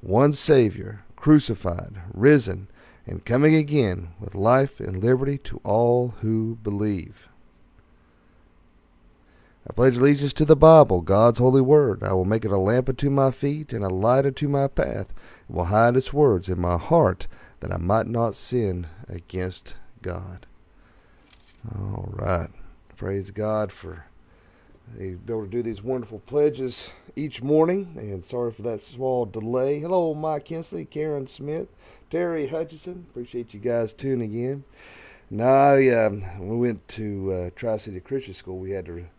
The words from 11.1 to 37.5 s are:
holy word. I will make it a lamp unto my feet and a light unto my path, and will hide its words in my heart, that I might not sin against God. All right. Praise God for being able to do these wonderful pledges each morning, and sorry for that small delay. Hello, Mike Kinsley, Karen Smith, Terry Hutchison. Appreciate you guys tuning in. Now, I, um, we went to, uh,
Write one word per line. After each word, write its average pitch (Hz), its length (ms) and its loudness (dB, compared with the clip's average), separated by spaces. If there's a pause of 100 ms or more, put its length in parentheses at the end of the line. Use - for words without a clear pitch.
holy 127 220 6
word. 131 420 4
I 98 100 -2
will 92 120 2
make 110 200 0
it 104 60 -2
a 98 60 0
lamp 110 320 2
unto - 220 0
my 135 200 4
feet 143 420 -6
and 107 120 -4
a 95 40 -2
light 113 380 2
unto 139 220 -2
my 139 200 0
path, - 440 -4 (360)
and - 80 -8
will 87 80 -2
hide 113 320 4
its 131 160 -2
words 131 360 2
in 90 120 -2
my 87 180 0
heart, 110 480 2 (340)
that 87 120 -8
I 92 40 -4
might 92 300 0
not 117 300 -2
sin 95 500 -4 (220)
against 92 680 -10 (240)
God. 92 460 -12 (1200)
All 98 440 -8
right. 92 360 -4 (480)
Praise 98 340 -6
God 107 400 -4
for 85 360 -18 (920)
being 95 320 -12
able 110 160 -6
to 98 60 -12
do 120 120 -4
these 110 200 -8
wonderful 110 380 -8
pledges 131 680 -2 (260)
each 139 280 -8
morning, 165 560 2
and 101 260 -10
sorry 120 260 -6
for 113 120 -16
that 113 180 -4
small 123 460 -4
delay. 123 540 -2
Hello, 170 340 -2
Mike 151 320 -6
Kinsley, 165 400 -12
Karen 151 400 -6
Smith, 147 420 -10 (400)
Terry 165 380 -2
Hutchison. 165 640 -10
Appreciate 120 420 -10
you 104 80 -16
guys 117 320 -2
tuning 123 400 -4
in. 131 320 -6 (640)
Now, 113 240 2
I, 139 360 6 (180)
um, 104 160 -2 (180)
we 101 160 -6
went 120 320 -2
to, 101 440 -6
uh, 90 220 -4